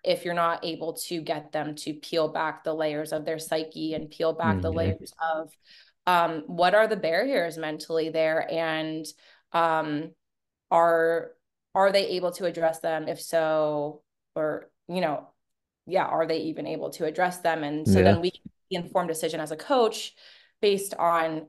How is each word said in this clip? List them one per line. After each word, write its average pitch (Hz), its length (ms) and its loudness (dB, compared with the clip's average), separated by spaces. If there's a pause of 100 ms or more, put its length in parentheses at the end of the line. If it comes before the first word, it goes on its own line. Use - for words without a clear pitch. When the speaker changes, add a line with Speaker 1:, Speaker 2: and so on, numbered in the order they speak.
Speaker 1:
if 175 200 0
you're 175 100 -2
not 170 300 0
able 165 300 -6
to 165 280 -8
get 151 300 -6
them 151 240 -4
to 151 200 -8
peel 156 340 -2
back 156 340 -4
the 160 100 -2
layers 156 380 -4
of 156 140 -6
their 160 140 -4
psyche 160 560 -6
and 156 140 -8
peel 160 240 -2
back 165 280 0
the 165 80 -2
Speaker 2:
Mm-hmm. 160 80 -2
Speaker 1:
layers - 360 -2 (200)
of, 156 180 -8 (560)
um, 165 400 2
what 180 260 2
are 220 140 6
the 214 80 0
barriers 175 640 0
mentally 160 520 -4
there, 160 420 0
and, 160 540 -2 (460)
um, 160 640 0 (560)
are, 165 600 4 (440)
are 196 160 6
they 196 180 4
able 180 240 -2
to 190 120 -4
address 160 340 0
them? 160 300 -2
If 160 120 -4
so, 151 840 0 (320)
or, 156 360 -4 (160)
you 180 140 -2
know, 151 260 -2 (580)
yeah, 170 200 0
are 160 200 0
they 160 180 0
even 156 240 -6
able 156 240 -6
to - 140 -6
address 180 340 0
them? 160 260 0
And 151 220 -2
so 113 120 8
Speaker 2:
Yeah. 131 140 8
Speaker 1:
then 131 80 2
we 180 100 0
can - 140 -14
make - 60 -20 (180)
the 180 160 -6
informed 175 240 0
decision 160 320 -4
as 156 100 -6
a 156 60 -8
coach 233 560 0 (480)
based 196 320 2
on, 165 560 0